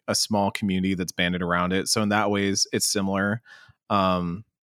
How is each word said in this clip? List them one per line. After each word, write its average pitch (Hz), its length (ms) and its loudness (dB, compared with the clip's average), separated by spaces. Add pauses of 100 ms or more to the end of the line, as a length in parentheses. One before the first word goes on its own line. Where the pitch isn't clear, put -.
a 107 80 0
small 101 360 0
community 95 440 0
that's 87 160 -4
banded 90 300 0
around 87 320 0
it. 95 140 0
So 110 140 0
in 104 80 0
that 104 220 2
ways, 101 420 0
it's 110 140 0
similar. 98 540 0 (480)
Um, 92 560 0 (200)